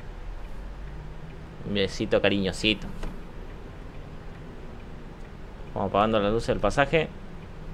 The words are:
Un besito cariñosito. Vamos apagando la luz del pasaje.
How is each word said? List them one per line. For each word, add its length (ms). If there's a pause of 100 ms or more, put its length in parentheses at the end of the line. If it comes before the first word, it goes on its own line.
(1700)
Un 100
besito 460
cariñosito. 640 (3000)
Vamos 160
apagando 300
la 100
luz 180
del 120
pasaje. 480 (680)